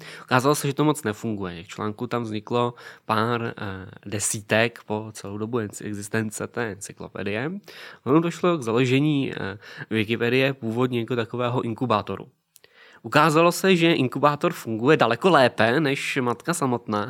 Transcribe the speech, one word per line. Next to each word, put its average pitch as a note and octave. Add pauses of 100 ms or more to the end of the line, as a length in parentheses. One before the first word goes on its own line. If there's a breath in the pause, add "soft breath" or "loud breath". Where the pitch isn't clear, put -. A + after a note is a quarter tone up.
(240 loud breath)
Ukázalo B2+
se, C#3+
že C3+
to D3
moc D3+
nefunguje. G2+
Těch E2+
článků G#2+
tam A#2+
vzniklo A#2+ (300 loud breath)
pár, A2+ (160)
eh, F#2+ (200)
desítek G#2+
po G#2+
celou G2+
dobu A2+
ency-, G#2
existence G#2+
té A2+
encyklopedie. G2+ (520 loud breath)
Ono D3
došlo E3+
k C3
založení, C3
eh, G2 (320 loud breath)
Wikipedie A#2
původně A#2+
jako A#2
takového A#2+
inkubátoru. A2 (760 loud breath)
Ukázalo D#3
se, F#3+
že E3
inkubátor C#3+
funguje A#2+
daleko B2
lépe B2
než C#3
matka B2
samotná. A#2